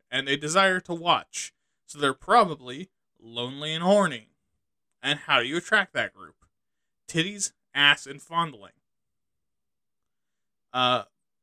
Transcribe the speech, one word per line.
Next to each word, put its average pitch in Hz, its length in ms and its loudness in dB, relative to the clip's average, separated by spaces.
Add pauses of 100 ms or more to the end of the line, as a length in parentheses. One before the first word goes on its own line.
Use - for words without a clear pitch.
(100)
and 135 180 -4
a 143 80 0
desire 185 440 2
to 180 140 -8
watch, 165 580 -2 (340)
so - 120 -20
they're 139 160 0
probably 165 760 0 (320)
lonely 127 520 -8
and 165 120 -4
horny. 180 460 2 (720)
And 143 180 -2
how 139 200 2
do 120 60 0
you 147 120 -4
attract 196 340 0
that 113 220 -4
group? 90 200 -20 (720)
Titties, 196 460 -4 (220)
ass, 143 320 4
and 143 160 -16
fondling. 156 500 -6 (2000)
Uh, 127 300 0 (400)